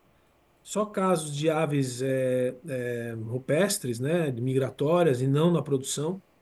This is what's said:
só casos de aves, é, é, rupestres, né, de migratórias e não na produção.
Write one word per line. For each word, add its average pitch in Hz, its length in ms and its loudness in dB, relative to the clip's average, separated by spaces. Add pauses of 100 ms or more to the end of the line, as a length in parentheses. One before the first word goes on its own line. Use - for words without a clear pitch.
(640)
só 208 240 -2
casos 185 500 0
de 156 140 2
aves, 143 520 0
é, 131 520 0 (120)
é, 120 500 -6 (100)
rupestres, 127 760 0
né, 156 300 0
de 113 100 -6
migratórias 135 800 2
e 131 60 0
não 151 260 4
na 160 80 2
produção. 143 600 -4 (220)